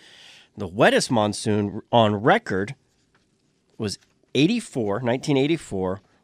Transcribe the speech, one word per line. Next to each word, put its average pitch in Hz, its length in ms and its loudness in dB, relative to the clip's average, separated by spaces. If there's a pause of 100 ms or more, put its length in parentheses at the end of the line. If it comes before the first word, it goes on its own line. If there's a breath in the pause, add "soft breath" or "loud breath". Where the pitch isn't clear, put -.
(560 soft breath)
The 101 120 -8
wettest 170 420 2
monsoon 104 720 0 (100)
on 110 240 4
record 113 600 0 (1040)
was 107 180 -6 (380)
eighty-four, 131 680 0
nineteen 131 340 -2
eighty-four, 104 680 -2 (220)